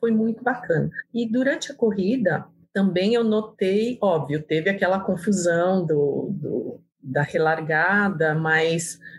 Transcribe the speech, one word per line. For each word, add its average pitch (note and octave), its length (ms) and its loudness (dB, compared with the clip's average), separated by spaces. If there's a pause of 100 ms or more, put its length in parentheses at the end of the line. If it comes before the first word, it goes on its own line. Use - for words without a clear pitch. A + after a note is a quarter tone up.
foi A#3 100 0
muito A3 320 0
bacana. E3 480 0 (240)
E A#3 160 -2
durante C4 400 0
a - 40 -12
corrida, G3+ 720 0 (280)
também G3 400 2
eu A#3 80 2
notei, G#3+ 800 0
óbvio, D3+ 400 0
teve D#3+ 260 0
aquela F#3+ 300 2
confusão F3+ 880 2
do, C#3+ 460 0
do, A#2+ 480 -6 (200)
da C#3+ 220 -2
relargada, D#3+ 1120 0
mas, D#3+ 640 0 (200)